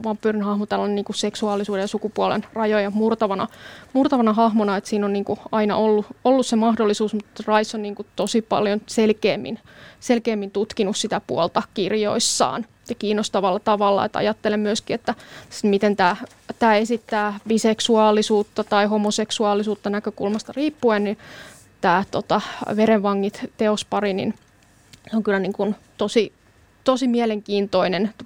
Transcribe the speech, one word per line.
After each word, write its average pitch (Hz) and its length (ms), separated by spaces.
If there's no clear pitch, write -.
vampyyrin 214 380
hahmo 208 240
tällainen 202 300
niinku 202 180
seksuaalisuuden 202 680
ja 208 60
sukupuolen 208 680
rajoja 214 360
murtavana, 220 580
murtavana 262 400
hahmona, 208 440
että - 120
siinä 208 160
on 202 80
niinku 202 260
aina 214 240
ollut, 214 300
ollut 254 220
se 233 100
mahdollisuus, 220 580
mutta 214 340
Rice 214 300
on 214 40
niinku 208 240
tosi 220 260
paljon 208 440
selkeämmin, 214 720
selkeämmin 220 520
tutkinut 208 460
sitä 208 300
puolta 170 360
kirjoissaan 208 920
ja 233 60
kiinnostavalla 208 640
tavalla. 202 460
Että - 140
ajattelen 214 400
myöskin, 214 340
että 233 220
miten 202 320
tää, 180 200
tää 226 160
esittää 214 720
biseksuaalisuutta 214 1160
tai 208 220
homoseksuaalisuutta 208 1040
näkökulmasta 208 680
riippuen, 254 480
niin 202 140
tää, 185 280
tota, 202 300
Verenvangit-teospari, 202 1400
niin 202 200
se 226 60
on 214 60
kyllä 202 160
niin 190 140
kuin 202 220
tosi, 214 360
tosi 262 240
mielenkiintoinen 202 1080